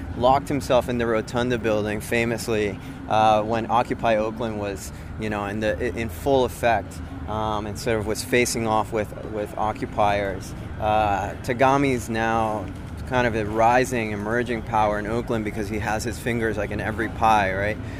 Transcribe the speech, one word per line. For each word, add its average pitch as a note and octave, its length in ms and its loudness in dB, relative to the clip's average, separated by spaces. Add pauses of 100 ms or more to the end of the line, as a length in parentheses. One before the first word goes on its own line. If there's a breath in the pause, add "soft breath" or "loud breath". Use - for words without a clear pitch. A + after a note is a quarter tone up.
(180 loud breath)
locked C3 320 4
himself C3 400 2
in B2 80 0
the A#2 100 2
Rotunda A#2+ 500 0
building G#2+ 440 0
famously, A2 760 0 (300 loud breath)
uh, G#2+ 360 6
when A2 280 -2
Occupy A#2 460 2
Oakland A2 420 -2
was, G2+ 320 -6 (300 loud breath)
you G#2+ 80 -2
know, G#2 160 -2
in G#2 160 -4
the, G#2+ 360 0
in A2+ 120 -2
full C3+ 340 2
effect, A2 560 0 (300 loud breath)
um, G#2+ 360 -2
and G2+ 140 -8
sort A2+ 180 0
of G#2 100 -2
was G#2+ 180 -4
facing A#2+ 420 2
off A2 240 2
with, G#2+ 220 -2 (180)
with G#2 260 -6
occupiers. G#2 960 0 (280 loud breath)
Uh, G#2 600 2
Tagami's C3 680 2
now A2+ 560 0 (420)
kind B2+ 200 2
of A2 80 0
a A2 100 0
rising, A#2 640 2
emerging A2+ 520 -2
power G#2+ 340 2
in G#2 80 -4
Oakland A#2 400 -2
because G#2 240 -4
he A2 80 -2
has A2 260 -2
his A#2 140 -4
fingers, A2+ 400 0
like, G2+ 140 -2
in G#2 100 -4
every G#2+ 280 -2
pie, G#2+ 440 4
right? G2+ 240 -2 (220 loud breath)